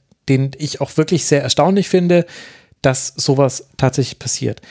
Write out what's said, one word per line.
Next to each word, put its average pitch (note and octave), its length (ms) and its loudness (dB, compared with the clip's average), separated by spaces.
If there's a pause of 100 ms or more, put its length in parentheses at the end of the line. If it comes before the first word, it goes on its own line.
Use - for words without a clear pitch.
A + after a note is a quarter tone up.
(280)
den C3+ 300 0
ich - 240 -8
auch - 160 -8
wirklich D#3 280 0
sehr C#3+ 180 2
erstaunlich F3+ 440 2
finde, F3 380 2 (560)
dass - 340 0
sowas C3+ 640 0
tatsächlich C3 420 -2
passiert. - 500 -6